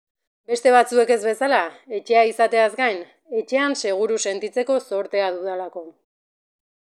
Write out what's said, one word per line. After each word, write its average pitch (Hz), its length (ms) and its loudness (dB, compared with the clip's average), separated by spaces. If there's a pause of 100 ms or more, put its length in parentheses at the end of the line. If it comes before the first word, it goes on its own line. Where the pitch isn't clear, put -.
(480)
Beste 240 240 2
batzuek 240 380 4
ez 226 140 2
bezala, 220 360 0 (260)
etxea 226 420 2
izateaz 220 480 2
gain, 220 240 -2 (400)
etxean 269 360 0
seguru 214 420 -2
sentitzeko 208 640 -2
zortea 196 520 -4
dudalako. 185 520 -8 (1040)